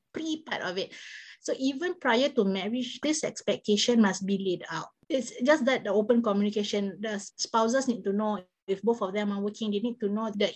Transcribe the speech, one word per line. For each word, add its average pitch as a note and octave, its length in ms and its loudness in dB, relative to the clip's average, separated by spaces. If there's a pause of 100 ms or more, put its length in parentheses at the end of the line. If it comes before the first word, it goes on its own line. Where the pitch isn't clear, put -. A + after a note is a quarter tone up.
(120)
pre D#4+ 320 -4
part - 180 -6
of F3+ 160 -4
it. F3+ 140 -4 (480)
So - 180 -4
even C#4 420 -2
prior B3+ 360 4
to A3+ 80 4
marriage, G3+ 580 -2
this D4+ 220 0
expectation G#3 800 2
must F#3+ 240 4
be G3 120 0
laid F#3+ 320 -2
out. D#3+ 220 -6 (160)
It's C4+ 240 -2 (100)
just D4 240 4
that A#3 200 0
the G3+ 60 -2
open A3 300 4
communication, G3+ 800 0
the G#3+ 180 -6
spouses A#3 720 0
need A3+ 160 -2
to G3 100 0
know G#3 300 0 (260)
if F#3+ 140 -2
both A#3 180 2
of F#3+ 120 -2
them G#3 200 0
are G3 80 -2
working, G#3 300 -4
they G3+ 80 2
need A#3+ 200 -4
to G#3 80 -2
know G#3+ 220 -2
the G3+ 260 0